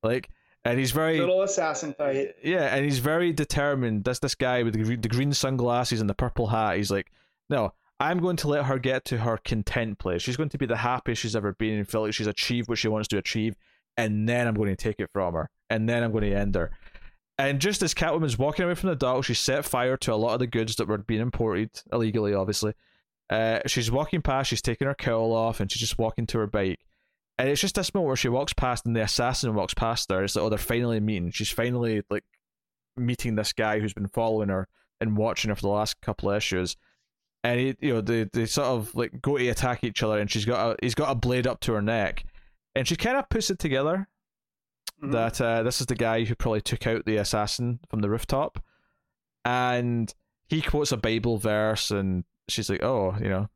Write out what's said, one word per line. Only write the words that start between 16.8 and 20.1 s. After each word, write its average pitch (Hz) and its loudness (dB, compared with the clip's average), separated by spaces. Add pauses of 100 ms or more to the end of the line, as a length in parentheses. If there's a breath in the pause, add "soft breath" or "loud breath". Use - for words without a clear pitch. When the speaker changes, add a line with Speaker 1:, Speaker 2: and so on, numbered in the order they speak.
Speaker 1:
And 139 2
just 196 0
as 160 0
Catwoman's 160 0
walking 147 2
away 175 2
from 185 0
the 165 0
dock, 131 2
she 123 0
set 139 0
fire 127 2
to - 0